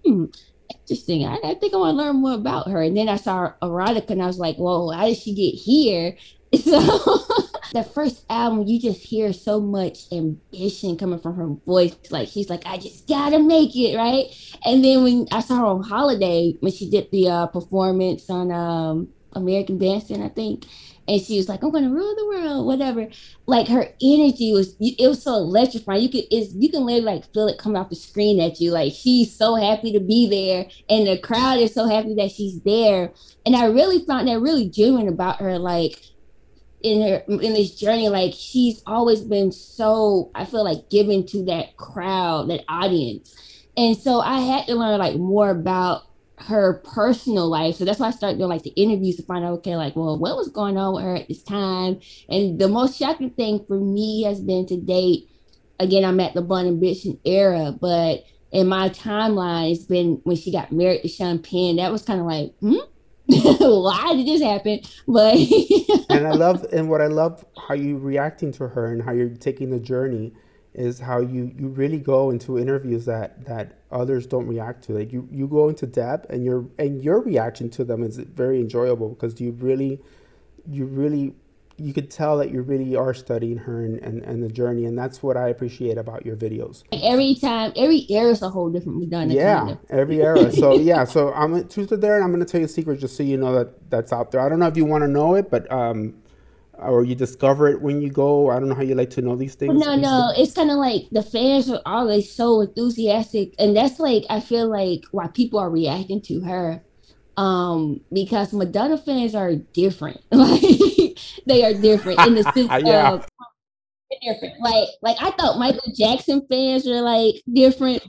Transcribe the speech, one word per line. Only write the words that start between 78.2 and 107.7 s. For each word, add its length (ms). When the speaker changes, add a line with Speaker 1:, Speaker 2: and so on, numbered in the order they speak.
Speaker 2:
enjoyable 480
because 320
you 120
really, 460
you 160
really, 480
you 140
could 160
tell 280
that 140
you 120
really 320
are 180
studying 440
her 280
and, 140
and, 240
and 200
the 60
journey, 360
and 120
that's 240
what 160
I 120
appreciate 480
about 280
your 100
videos. 560
Speaker 1:
Like, 120
every 320
time, 400
every 340
era 220
is 100
a 80
whole 200
different 300
Madonna, 340
Speaker 2:
Yeah, 320
Speaker 1:
kinda. 140
Speaker 2:
every 320
era. 300
So, 220
Speaker 1:
<laughs> 60
Speaker 2:
yeah, 240
so 300
I'm 200
a 100
truth 280
or 60
dare, 180
and 80
I'm 80
gonna 140
tell 160
you 40
a 40
secret 300
just 160
so 80
you 140
know 160
that 360
that's 240
out 180
there. 100
I 80
don't 100
know 80
if 100
you 80
wanna 220
know 280
it, 160
but, 200
um, 440
or 240
you 120
discover 520
it 140
when 200
you 100
go. 400
I 80
don't 100
know 60
how 80
you 120
like 160
to 100
know 140
these 200
things. 280
Speaker 1:
No, 120
no, 420
it's 160
kinda 220
like 360
the 120
fans 460
are 160
always 460
so 300
enthusiastic, 960
and 160
that's, 240
like, 320
I 80
feel 300
like 420
why 160
people 320
are 100
reacting 540
to 180
her, 420
um, 640